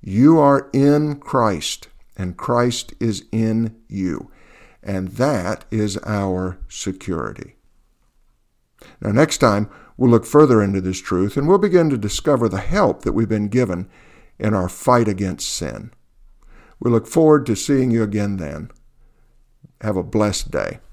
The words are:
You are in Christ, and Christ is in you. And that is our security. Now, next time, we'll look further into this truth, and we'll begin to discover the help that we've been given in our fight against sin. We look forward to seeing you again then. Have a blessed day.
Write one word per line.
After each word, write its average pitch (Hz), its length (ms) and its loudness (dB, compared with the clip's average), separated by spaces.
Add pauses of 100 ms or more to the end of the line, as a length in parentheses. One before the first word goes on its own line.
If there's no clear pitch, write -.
You 135 380 4
are 139 340 4
in 143 440 2
Christ, 110 720 -2 (280)
and 90 220 -8
Christ 120 600 -2
is 113 320 -4
in 110 460 -2 (120)
you. 92 420 -6 (520)
And 95 260 -6
that 110 640 -4
is 107 360 -2
our 92 500 -4 (100)
security. 80 880 -8 (1500)
Now, 104 80 -4
next 139 260 2
time, 107 320 2 (300)
we'll 123 120 4
look 117 140 4
further 127 380 6
into 98 180 0
this 92 180 -4
truth, 95 380 -2
and 143 100 0
we'll 190 120 4
begin 175 320 2
to 127 80 -2
discover 113 500 -2
the 95 120 -4
help 165 420 0
that - 100 -2
we've 110 160 -2
been 104 200 -2
given 98 420 -2 (480)
in 107 160 -2
our 90 160 -2
fight 120 380 0
against 95 420 -6
sin. 73 400 -10 (920)
We 113 100 0
look 113 160 2
forward 151 400 4
to 110 100 0
seeing 131 340 0
you 113 120 2
again 101 360 -2
then. 78 320 -10 (1120)
Have 104 140 -4
a 90 60 -2
blessed 104 480 -2
day. 50 280 -6 (140)